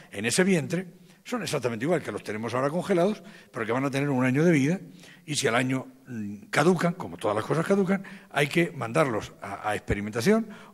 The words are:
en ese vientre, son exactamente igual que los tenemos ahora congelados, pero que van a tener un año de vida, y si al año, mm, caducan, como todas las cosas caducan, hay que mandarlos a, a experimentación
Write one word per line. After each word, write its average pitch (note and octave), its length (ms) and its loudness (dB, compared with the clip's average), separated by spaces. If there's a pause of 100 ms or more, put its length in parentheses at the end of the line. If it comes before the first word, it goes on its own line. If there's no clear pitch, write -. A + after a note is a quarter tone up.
(120)
en G#2 120 -6
ese A#2 200 4
vientre, F3 420 0 (380)
son A#3+ 180 -6
exactamente B2 420 -4
igual D#3 180 0
que A2+ 100 -8
los G2 100 -8
tenemos A2 320 -6
ahora C3 160 0
congelados, F3+ 500 0 (320)
pero A2+ 140 -6
que A2 60 -2
van C3 120 0
a C#3+ 60 -2
tener C#3 180 0
un B2+ 160 2
año C3 200 4
de F3 80 6
vida, D3+ 280 4 (460)
y D#3 80 -8
si C3+ 140 0
al A2+ 80 2
año, C3 320 0 (180)
mm, G#2 440 -8
caducan, E3+ 440 4
como - 220 -10
todas G#2+ 200 0
las G#2+ 80 0
cosas D3 220 0
caducan, G3 380 2 (260)
hay D3+ 160 0
que E3+ 240 0
mandarlos A#2+ 640 -2 (100)
a, G2+ 260 -8
a G#2 60 0
experimentación A2+ 760 0 (260)